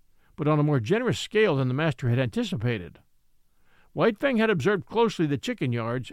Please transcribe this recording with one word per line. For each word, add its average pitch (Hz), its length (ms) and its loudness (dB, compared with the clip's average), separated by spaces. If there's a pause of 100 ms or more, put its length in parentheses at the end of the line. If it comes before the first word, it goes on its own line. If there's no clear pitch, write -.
(360)
but 147 120 -2
on 151 100 4
a 147 60 4
more 147 160 2
generous 190 380 0
scale 208 380 2
than 135 120 0
the 123 60 -2
master 143 360 -2
had 120 80 2
anticipated. 120 800 -4 (920)
White 202 260 0
Fang 277 180 0
had 220 140 2
observed 185 360 0
closely 202 380 0
the 143 140 0
chicken 160 340 -4
yards 117 400 -4